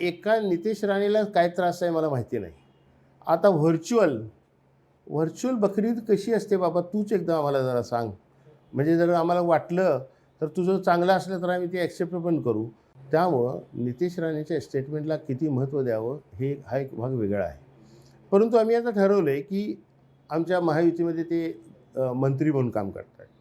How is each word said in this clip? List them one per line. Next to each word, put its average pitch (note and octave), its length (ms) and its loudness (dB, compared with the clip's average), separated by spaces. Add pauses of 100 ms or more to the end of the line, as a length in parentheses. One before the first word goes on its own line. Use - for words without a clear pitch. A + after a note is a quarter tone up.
एका F3+ 400 0
नितेश G3+ 440 -2
राणेला G3+ 400 2
काय F#3+ 240 2
त्रास F3 340 -2
आहे F3 100 2
मला D#3+ 160 0
माहिती B2 300 -4
नाही. F2 140 -8 (760)
आता E3+ 220 4
व्हर्च्युअल, D#3+ 760 2 (800)
व्हर्च्युअल E3 500 -2
बकरी G3+ 320 2
ईद A#3 100 -2 (100)
कशी G3+ 240 2
असते G#3 240 2
बाबा, F3 240 0
तूच G#3 320 -4
एकदा E3+ 240 0
आम्हाला C#3+ 260 2
जरा B2 200 0
सांग. A#2 280 -4 (640)
म्हणजे D#3 240 2
जर E3+ 160 4
आम्हाला F3 300 2
वाटलं E3+ 640 2 (360)
तर D#3 60 -2
तुझं F#3 340 0
चांगलं F3+ 320 4
असलं F3+ 300 -2
तर F3+ 60 -2
आम्ही F3+ 240 -2
ते F#3 60 -4
ॲक्सेप्ट E3+ 340 -4
पण E3+ 300 -2
करू. A2+ 260 -2 (420)
त्यामुळं D3+ 500 2 (140)
नितेश F3 440 -4
राणेच्या D#3+ 420 -4
स्टेटमेंटला D3 560 -4
किती D3+ 320 -4
महत्त्व C3+ 340 0
द्यावं A#2+ 360 -2 (160)
हे C#3 320 -6
हा B2+ 120 -4
एक C3+ 160 -6
भाग A#2+ 160 -6
वेगळा G2+ 360 -2
आहे. D2+ 120 -14 (720)
परंतु A3 260 4
आम्ही A3+ 200 4
आता A#3+ 140 0
ठरवलं G3 400 4
आहे C#3 100 0
की G3+ 420 -6 (480)
आमच्या E3 300 0
महायुतीमध्ये E3+ 640 2
ते, E3 360 -4 (360)
अ, C3 40 -2
मंत्री C3+ 500 0
म्हणून B2+ 200 0
काम G2+ 200 -6
करत - 300 -16
आहेत. - 100 -20 (100)